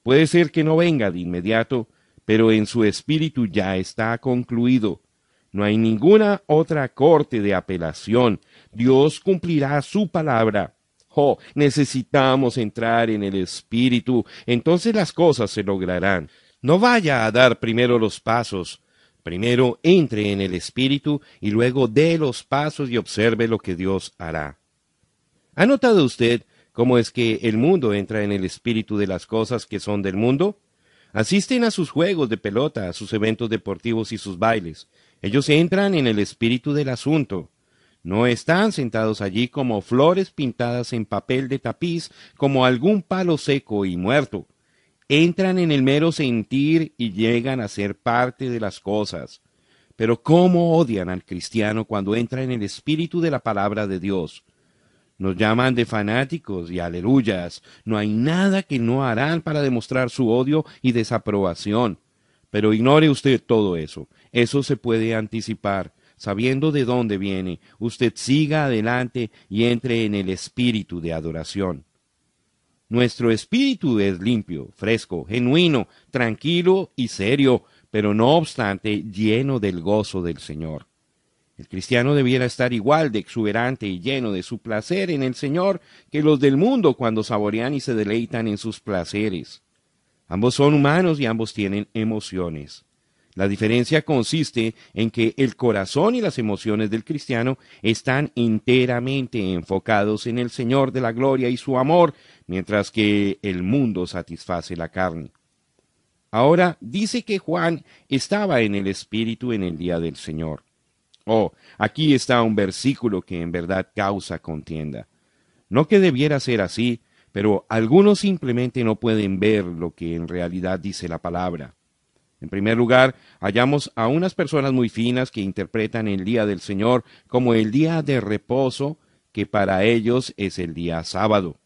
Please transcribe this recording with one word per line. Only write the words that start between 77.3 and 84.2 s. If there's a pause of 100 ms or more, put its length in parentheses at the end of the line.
pero
no
obstante
lleno
del
gozo
del
Señor. (720)
El
cristiano
debiera
estar
igual
de
exuberante
y
lleno